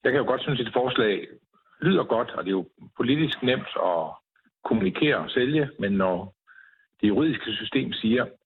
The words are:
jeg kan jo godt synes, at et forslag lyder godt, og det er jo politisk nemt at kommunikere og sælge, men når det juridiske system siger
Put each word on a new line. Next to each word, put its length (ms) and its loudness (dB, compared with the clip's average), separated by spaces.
jeg 80 4
kan 100 2
jo 60 -2
godt 140 -2
synes, 180 -2
at 80 -2
et 60 -10
forslag 540 0
lyder 220 2
godt, 280 0
og 120 -8
det 60 -6
er 80 0
jo 100 -4
politisk 460 0
nemt 240 0
at 160 2
kommunikere 540 0
og 120 -6
sælge, 400 0
men 120 -2
når 440 0
det 60 4
juridiske 440 2
system 420 -4
siger 320 0